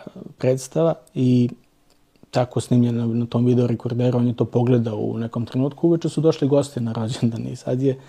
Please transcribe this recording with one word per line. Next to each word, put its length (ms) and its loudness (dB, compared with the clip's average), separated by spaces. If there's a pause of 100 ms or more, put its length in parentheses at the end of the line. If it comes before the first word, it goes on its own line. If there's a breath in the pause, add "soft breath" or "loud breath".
(380)
predstava, 560 0 (220)
i 340 4 (840)
tako 300 -2
snimljena 440 2
na 200 0
tom 200 0
video 220 4
rekorderu, 500 0
on 100 2
je 60 0
to 120 0
pogledao 520 0
u 200 -4
nekom 280 -6
trenutku. 420 -2
Uveče 220 2
su 120 -4
došli 260 2
gosti 320 0
na 120 -4
rođendan 560 -2
i 80 -8
sad 260 -4
je 160 0 (120 loud breath)